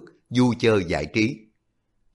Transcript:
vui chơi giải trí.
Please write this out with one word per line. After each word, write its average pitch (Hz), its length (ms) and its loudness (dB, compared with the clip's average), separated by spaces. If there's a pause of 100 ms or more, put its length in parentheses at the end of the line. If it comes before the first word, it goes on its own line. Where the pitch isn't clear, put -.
(300)
vui 120 300 2
chơi 107 280 2
giải 78 180 -4
trí. 113 320 -2 (760)